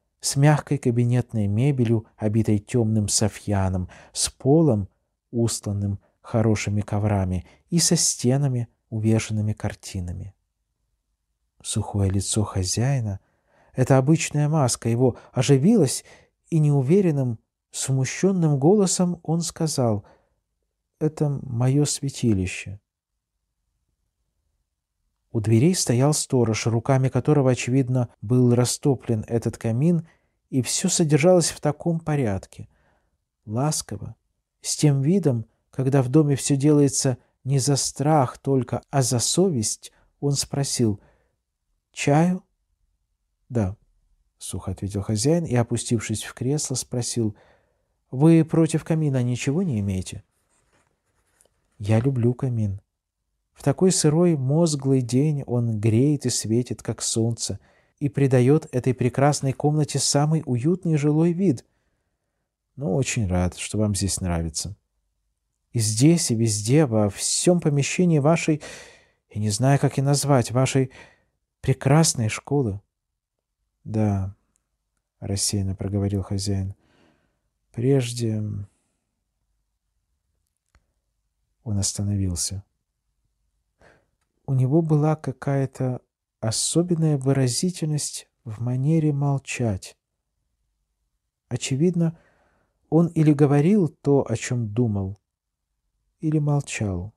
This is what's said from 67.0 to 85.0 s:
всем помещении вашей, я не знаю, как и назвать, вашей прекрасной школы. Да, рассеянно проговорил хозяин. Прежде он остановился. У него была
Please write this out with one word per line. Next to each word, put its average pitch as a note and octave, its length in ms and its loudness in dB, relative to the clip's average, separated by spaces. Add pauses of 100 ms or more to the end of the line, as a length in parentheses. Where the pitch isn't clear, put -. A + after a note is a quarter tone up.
всем - 500 0
помещении D#3 600 2
вашей, D#3 420 0 (680)
я G#2 100 -8
не G#2+ 100 -2
знаю, C3+ 280 2
как - 200 -2
и C#3 40 2
назвать, C#3 480 2
вашей C3 400 0 (720)
прекрасной C3+ 680 2
школы. A2+ 520 -4 (1040)
Да, G2+ 500 -2 (840)
рассеянно G2 540 -4
проговорил G2+ 480 -2
хозяин. G2 520 -4 (960)
Прежде A#2+ 720 -2 (3250)
он G#2 140 -4
остановился. G2 840 -4 (1800)
У C#3 80 -2
него C3 260 2
была D#3 360 2